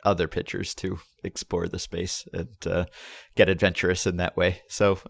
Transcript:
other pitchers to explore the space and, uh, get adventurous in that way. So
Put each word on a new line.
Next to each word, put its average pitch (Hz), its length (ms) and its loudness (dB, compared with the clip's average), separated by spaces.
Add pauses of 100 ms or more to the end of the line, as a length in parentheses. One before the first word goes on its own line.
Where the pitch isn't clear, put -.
other 87 240 2
pitchers - 480 -6
to 92 240 -6 (240)
explore 87 460 -4
the 90 100 -6
space - 540 -6
and, 87 160 -6 (160)
uh, 87 200 0 (520)
get 101 100 8
adventurous 92 580 2
in 87 120 0
that 90 180 -2
way. 90 320 2
So 98 320 2 (100)